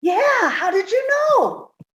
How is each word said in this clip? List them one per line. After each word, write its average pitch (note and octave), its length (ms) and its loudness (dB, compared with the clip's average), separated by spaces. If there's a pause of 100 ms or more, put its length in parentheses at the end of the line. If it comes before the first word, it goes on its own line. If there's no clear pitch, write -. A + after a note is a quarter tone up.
Yeah, G#4 480 2
how F4 200 -4
did F#4+ 200 -2
you C5 180 -2
know? C#5+ 640 0 (240)